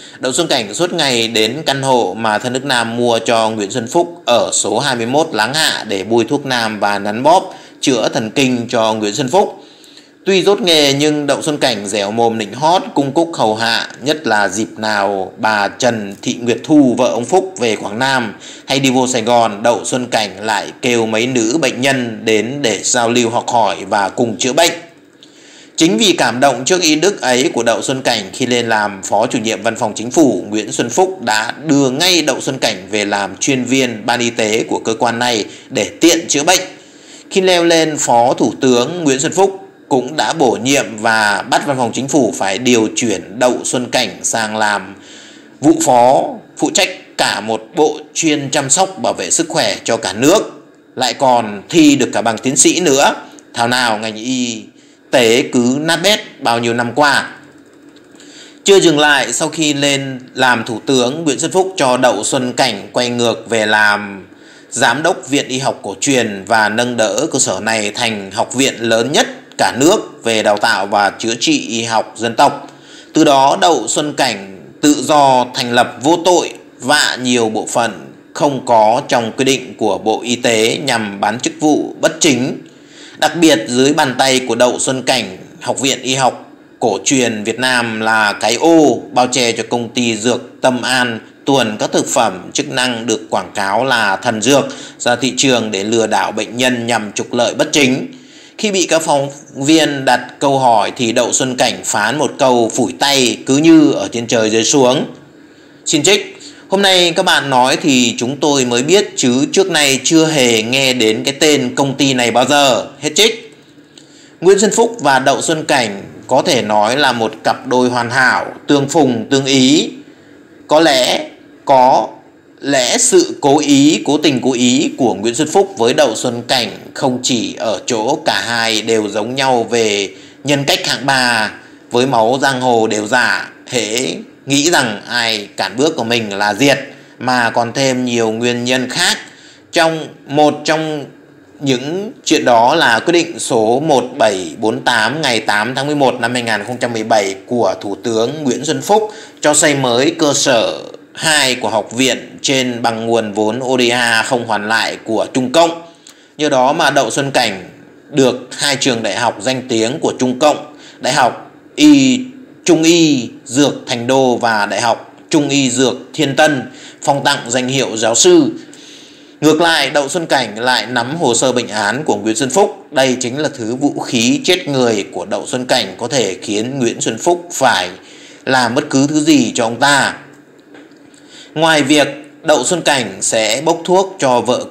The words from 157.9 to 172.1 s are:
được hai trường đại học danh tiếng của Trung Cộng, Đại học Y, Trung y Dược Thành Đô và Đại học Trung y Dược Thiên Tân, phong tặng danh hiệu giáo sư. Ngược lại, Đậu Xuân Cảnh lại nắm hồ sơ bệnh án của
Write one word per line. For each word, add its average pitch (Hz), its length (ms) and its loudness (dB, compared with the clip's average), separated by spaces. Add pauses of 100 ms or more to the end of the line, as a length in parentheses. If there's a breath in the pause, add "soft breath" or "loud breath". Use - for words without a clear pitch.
được 127 420 0
hai 143 240 -2
trường 120 260 -2
đại 98 140 -2
học 113 240 -2
danh 131 280 -4
tiếng 113 320 -2
của 104 180 -2
Trung 127 200 -2
Cộng, 147 360 0 (260 loud breath)
Đại 123 120 -2
học 135 400 0 (240)
Y, 135 440 6 (440)
Trung 160 180 4
y 160 460 4 (160)
Dược 127 300 2 (120)
Thành 120 200 -4
Đô 131 300 4
và 107 300 0
Đại 101 140 -4
học 117 340 -2 (160)
Trung 147 180 2
y 139 220 2
Dược 120 240 2 (200)
Thiên 139 220 -2
Tân, 151 260 2 (400 loud breath)
phong 139 220 -2
tặng 143 240 0
danh 127 200 -2
hiệu 117 280 -2
giáo 113 180 0
sư. 175 380 4 (880 loud breath)
Ngược 156 200 2
lại, 160 300 2
Đậu 147 180 0
Xuân 165 180 -4
Cảnh 120 320 -2
lại 120 280 0
nắm 123 300 -4
hồ 123 180 0
sơ 131 180 2
bệnh 120 160 -2
án 107 360 -2
của 117 120 0